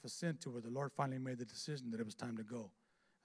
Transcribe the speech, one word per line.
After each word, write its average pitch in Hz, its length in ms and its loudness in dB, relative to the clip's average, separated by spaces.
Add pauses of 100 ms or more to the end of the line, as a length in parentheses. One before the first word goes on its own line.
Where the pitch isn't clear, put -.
of 120 60 -4
sin 165 320 2
to 139 80 -2
where 120 100 -2
the 117 80 -4
Lord 135 240 2
finally 131 260 4
made 127 200 0
the 120 80 0
decision 131 440 -2
that 113 100 0
it 113 40 4
was 107 100 -2
time 120 220 -2
to 110 60 -2
go, 107 280 -4 (540)